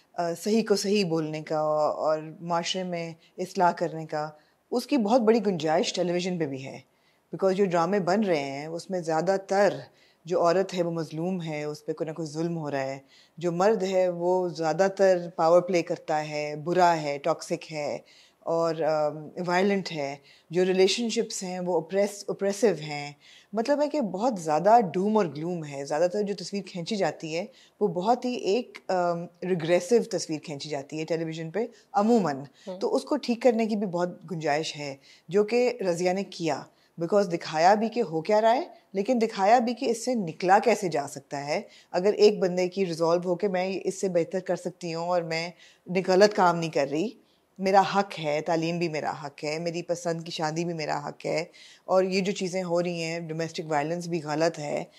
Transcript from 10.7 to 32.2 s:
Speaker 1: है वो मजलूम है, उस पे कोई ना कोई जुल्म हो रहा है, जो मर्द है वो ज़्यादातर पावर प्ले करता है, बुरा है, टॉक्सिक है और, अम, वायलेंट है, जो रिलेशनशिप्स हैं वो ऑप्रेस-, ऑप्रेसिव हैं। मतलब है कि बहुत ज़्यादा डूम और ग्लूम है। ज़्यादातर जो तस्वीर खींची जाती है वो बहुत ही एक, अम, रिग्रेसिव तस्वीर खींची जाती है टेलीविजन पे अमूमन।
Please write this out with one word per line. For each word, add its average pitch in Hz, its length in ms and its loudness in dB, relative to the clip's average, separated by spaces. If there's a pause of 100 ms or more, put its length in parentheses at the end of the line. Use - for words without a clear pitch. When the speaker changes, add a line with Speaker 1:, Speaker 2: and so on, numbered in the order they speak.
Speaker 1:
है 180 80 0
वो 170 80 -2
मजलूम 165 500 -4
है, 151 280 -6
उस 151 140 -10
पे 160 100 -6
कोई 156 140 -6
ना 160 60 -8
कोई 160 140 -8
जुल्म 160 260 -4
हो 160 160 -6
रहा 139 140 -2
है, 135 220 -8 (340)
जो 170 140 -2
मर्द 185 320 4
है 185 240 2
वो 180 420 0
ज़्यादातर 175 880 2
पावर 170 220 8
प्ले 175 220 2
करता 160 340 -4
है, 151 400 -4
बुरा 175 360 4
है, 151 260 -2
टॉक्सिक 160 460 -2
है 147 400 -6 (420)
और, 165 360 0
अम, 151 640 -2
वायलेंट 185 440 0
है, 143 340 -6 (300)
जो 180 100 2
रिलेशनशिप्स 196 800 2
हैं 185 180 -8
वो 180 180 0
ऑप्रेस-, 196 520 -2
ऑप्रेसिव 196 460 0
हैं। 147 400 -10 (380)
मतलब 269 260 0
है 294 80 0
कि 294 120 -2
बहुत 208 380 -2
ज़्यादा 170 420 6
डूम 196 360 0
और 202 120 4
ग्लूम 160 360 -6
है। 139 200 -10
ज़्यादातर 175 380 0
जो 202 120 -4
तस्वीर 196 280 -8
खींची 185 340 -8
जाती 160 360 -2
है 180 200 -6 (280)
वो 208 80 2
बहुत 196 360 0
ही 247 120 -2
एक, - 420 -2 (120)
अम, 175 380 0 (200)
रिग्रेसिव 175 640 2
तस्वीर 160 280 -4
खींची 151 280 -12
जाती 147 300 -8
है 156 60 -4
टेलीविजन 160 460 -6
पे 214 180 -4 (260)
अमूमन। 202 380 4